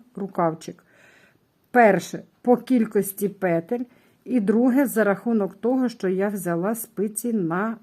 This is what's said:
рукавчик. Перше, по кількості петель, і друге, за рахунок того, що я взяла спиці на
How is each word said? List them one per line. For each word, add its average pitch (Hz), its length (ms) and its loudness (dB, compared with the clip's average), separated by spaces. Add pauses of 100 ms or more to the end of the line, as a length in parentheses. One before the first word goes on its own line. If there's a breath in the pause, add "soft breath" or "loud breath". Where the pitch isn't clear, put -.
(160)
рукавчик. 175 680 -4 (880 soft breath)
Перше, 196 520 4 (180)
по 240 160 4
кількості 214 720 0
петель, 190 540 -2 (420 soft breath)
і 247 140 0
друге, 240 460 2
за 208 180 0
рахунок 202 520 0
того, 254 340 -2
що 240 180 -6
я 190 220 0
взяла 180 460 -4
спиці 220 580 -6
на 196 500 -2